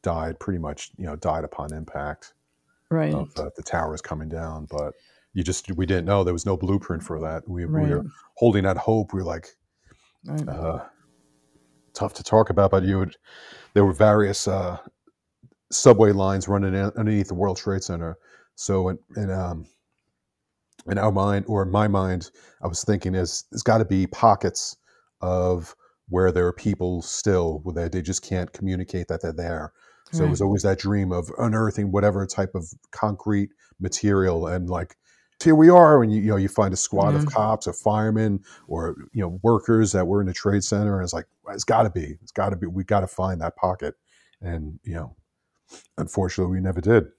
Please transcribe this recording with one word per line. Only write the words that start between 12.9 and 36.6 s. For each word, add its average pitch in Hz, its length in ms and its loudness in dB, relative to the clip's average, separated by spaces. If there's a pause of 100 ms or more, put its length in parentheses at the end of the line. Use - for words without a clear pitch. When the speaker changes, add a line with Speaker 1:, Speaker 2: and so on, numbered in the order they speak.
Speaker 1:
would, 92 160 -4 (580)
there 101 120 6
were 95 80 2
various, 104 540 4
uh, 92 300 -4 (920)
subway 107 400 8
lines 98 360 0
running 98 260 0
in, 98 240 -2
underneath 107 300 0
the 92 80 -6
World 92 220 0
Trade 98 260 -4
Center. 82 340 -6 (380)
So 95 340 -2
in, 87 100 -6 (160)
in, 101 160 -4
um, 87 340 -6 (1200)
in 98 80 0
our 101 140 2
mind, 101 360 0
or 104 160 0
in 92 80 -2
my 104 160 2
mind, 92 440 -2 (320)
I - 40 -4
was 85 160 -6
thinking 95 320 -2
is, 90 360 -4
there's 113 120 -10
gotta 110 220 2
be 95 220 0
pockets - 680 2 (460)
of 90 540 -2 (320)
where 90 240 2
there 90 160 2
are 87 60 0
people 90 480 -4
still, 85 640 -2
where 85 120 -8
they, 85 140 -4
they 90 120 -4
just 92 220 -6
can't 90 280 -6
communicate 92 580 -6
that 85 120 -6
they're 85 100 -6
there. 80 400 -8 (400)
So 160 140 0
it 151 40 2
was 143 120 -2
Speaker 2:
Right. 98 60 2
Speaker 1:
always 98 160 0
that 98 160 2
dream 98 320 0
of 87 260 -4
unearthing 110 540 0
whatever 98 340 2
type 95 300 -6
of 85 100 -6 (260)
concrete 101 600 -2 (280)
material 92 680 0
and, 90 220 -4
like, 85 280 -8 (460)
here 160 100 6
we 160 160 10
are. 156 320 10
And 110 100 2
you, 107 100 2
you 107 80 2
know, 101 80 2
you 98 100 2
find 98 260 2